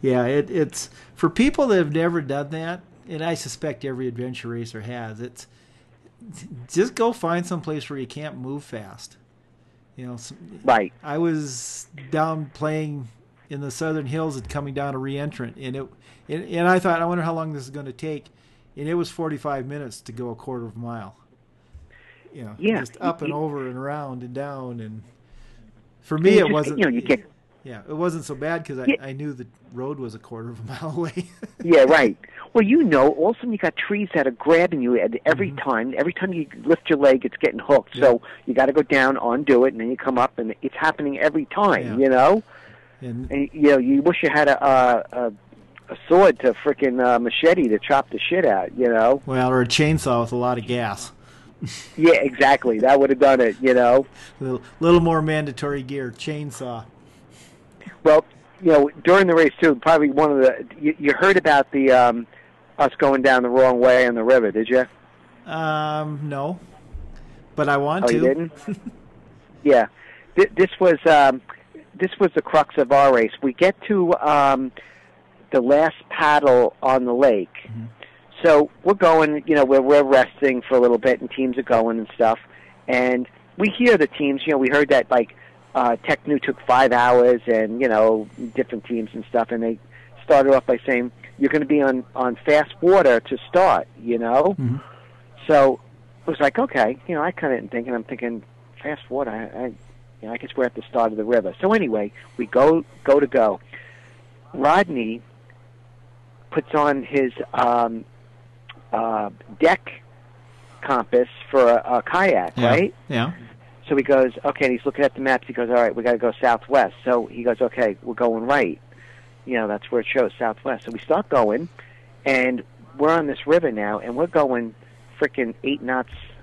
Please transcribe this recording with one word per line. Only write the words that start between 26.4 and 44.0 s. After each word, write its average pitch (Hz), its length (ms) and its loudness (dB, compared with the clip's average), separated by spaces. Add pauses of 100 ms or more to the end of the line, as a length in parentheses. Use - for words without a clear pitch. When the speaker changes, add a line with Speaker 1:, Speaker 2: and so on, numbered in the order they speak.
Speaker 2:
just, 156 100 0
Speaker 1:
wasn't. 151 260 -2
Speaker 2:
you 202 60 2
know, 143 60 0
you 120 120 -2
get - 220 -2 (400)
Speaker 1:
Yeah, 117 240 -18
it - 40 -12
wasn't 160 320 -6
so 147 100 -12
bad 160 300 -8
'cause 139 140 -12
I, 127 80 -8
Speaker 2:
Yeah. 277 80 -2 (100)
Speaker 1:
I 135 80 -14
knew 143 220 -12
the 123 120 -16 (280)
road 135 240 -10
was 117 160 -12
a 113 40 -18
quarter 113 320 -16
of 117 100 -18
a - 20 -14
<laughs> 120 200 -14
mile 156 140 -10
away. 170 300 -8 (360)
Speaker 2:
Yeah, 165 200 6
right. 131 340 4 (380)
Well, 226 100 4
you 269 180 2
know, 147 280 4
all 160 200 -2
of 240 60 -6
a - 40 -20
sudden 240 120 -8
you 208 60 -6
got 160 180 -4
trees 208 380 -6
that 147 120 0
are 131 60 0
grabbing 165 500 0
you 123 160 0
at 120 140 -2 (140)
every 135 240 -2
Speaker 1:
Mm-hmm. 139 200 -10
Speaker 2:
time. 120 280 -4
Every 160 160 -2
time 190 180 -6
you 165 140 -6 (180)
lift 165 240 0
your 156 120 0
leg, 135 260 4
it's - 100 -6
getting 120 240 -4
hooked. - 360 0
Speaker 1:
Yeah. 123 80 -2
Speaker 2:
So 120 180 4 (240)
you 127 80 -4
gotta 135 180 2
go 147 100 2
down, 135 380 0
undo 127 460 2
it, 131 80 0
and 113 60 -12
then 117 100 -4
you 131 60 -4
come 131 200 -4
up, 123 220 0
and 110 240 -8
it's 135 140 -8
happening 151 420 -4
every 151 280 -2
time, 180 400 0
Speaker 1:
Yeah. 110 180 -6
Speaker 2:
you 135 40 4
know? 139 340 4 (600)
Speaker 1:
And 123 280 -12
Speaker 2:
And, 139 220 -4
you 151 200 2
know, 139 60 4
you 135 240 2